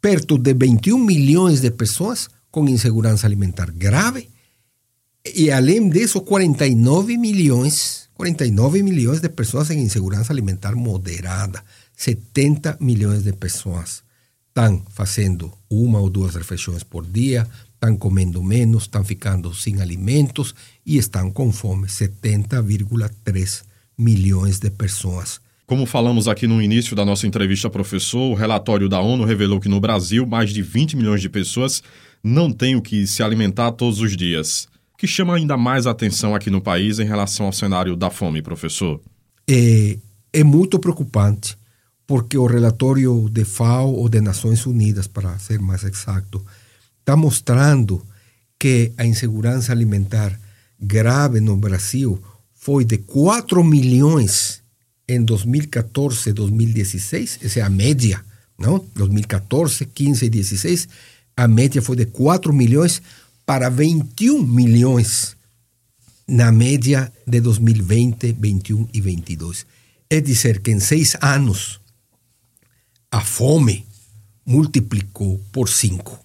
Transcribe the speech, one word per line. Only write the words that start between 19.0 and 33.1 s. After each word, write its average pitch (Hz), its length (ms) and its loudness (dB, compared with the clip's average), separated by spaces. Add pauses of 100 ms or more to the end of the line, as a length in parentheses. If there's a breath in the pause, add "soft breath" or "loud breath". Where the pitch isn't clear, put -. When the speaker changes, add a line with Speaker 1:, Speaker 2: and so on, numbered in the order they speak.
Speaker 1:
ficando 95 520 -4
sem 98 260 -4
alimentos 117 720 -2 (320 loud breath)
e 151 120 0
estão 92 340 -2
com 120 200 -2
fome. 95 380 -4
Setenta 104 720 -2
vírgula 107 480 -2 (140)
três 95 400 -4 (340 soft breath)
milhões 98 640 2
de 104 100 -4
pessoas 92 720 -6 (260)
Speaker 2:
Como 127 200 0
falamos 120 400 0
aqui 110 180 -2
no 113 160 2
início 110 340 0
da 101 80 0
nossa 101 220 0
entrevista, 101 460 -2
professor, 101 580 -4
o 113 60 -2
relatório 104 520 -2
da 95 140 0
onu 117 240 0
revelou 101 340 0
que 98 80 -4
no 98 120 0
Brasil, 107 440 0
mais 113 280 -2
de 104 100 -6
vinte 131 340 -2
milhões 104 260 0
de 95 60 -6
pessoas 104 540 -4 (420 soft breath)
não 139 280 2
têm 131 240 0
o 117 60 0
que 104 260 -2
se - 160 -4